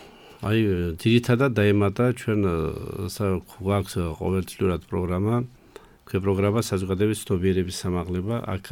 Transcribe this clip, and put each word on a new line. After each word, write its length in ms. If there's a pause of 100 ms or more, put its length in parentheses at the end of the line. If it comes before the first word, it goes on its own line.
(420)
აი, 160 (400)
ძირითადად 560
დაემატა 500 (140)
ჩვენ, 240
ე, 140 (500)
სა-, 400
გვაქვს, 480
ე, 100 (140)
ყოველწლიურად 720
პროგრამა, 560 (560)
ქვეპროგრამა 640
საზოგადოების 560
ცნობიერების 560
სამაღლება, 640
აქ 180 (120)